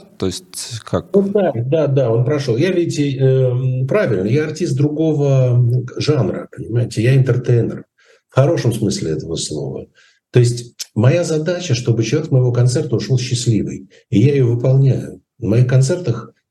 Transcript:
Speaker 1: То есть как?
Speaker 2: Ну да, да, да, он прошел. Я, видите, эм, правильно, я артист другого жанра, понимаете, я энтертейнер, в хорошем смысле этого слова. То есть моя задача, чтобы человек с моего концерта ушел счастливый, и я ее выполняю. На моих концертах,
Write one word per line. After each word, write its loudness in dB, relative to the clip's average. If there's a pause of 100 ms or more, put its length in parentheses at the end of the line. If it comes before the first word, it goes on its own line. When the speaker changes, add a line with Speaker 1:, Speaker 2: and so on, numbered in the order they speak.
(180)
Speaker 1:
То -4
есть -10
как? -4
Speaker 2:
Ну 4
да, 0
да, 0
да, 2
он 2
прошел. -2
Я, 0
видите, -2
эм, 0
правильно, 0
я 0
артист -4
другого 2 (360)
жанра, 0
понимаете, -2
я 4
энтертейнер, 2 (460)
в -12
хорошем 2
смысле -2
этого -6
слова. -8 (440)
То 2
есть 0 (220)
моя 2
задача, -2
чтобы 0
человек -2
с -10
моего 2
концерта 0
ушел 0
счастливый, -2 (220)
и 0
я 4
ее 2
выполняю. 0 (160)
На -4
моих 4
концертах, 0 (180)